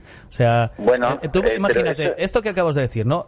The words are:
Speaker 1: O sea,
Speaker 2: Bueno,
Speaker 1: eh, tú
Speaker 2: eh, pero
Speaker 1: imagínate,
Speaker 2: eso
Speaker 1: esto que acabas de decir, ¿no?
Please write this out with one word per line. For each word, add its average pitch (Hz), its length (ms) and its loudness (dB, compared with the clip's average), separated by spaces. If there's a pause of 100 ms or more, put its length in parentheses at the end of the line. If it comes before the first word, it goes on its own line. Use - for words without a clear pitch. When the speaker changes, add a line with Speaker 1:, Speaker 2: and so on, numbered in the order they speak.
(280)
Speaker 1:
O - 40 -20
sea, 117 480 2
Speaker 2:
Bueno, 123 420 2
Speaker 1:
eh, 156 100 -6
tú 185 80 2
Speaker 2:
eh, 196 40 -2
pero 220 120 2
Speaker 1:
imagínate, 190 500 0
Speaker 2:
eso - 120 0
Speaker 1:
esto 190 240 0
que 214 80 -2
acabas 175 260 0
de 143 60 0
decir, 117 240 -2
¿no? 156 220 -2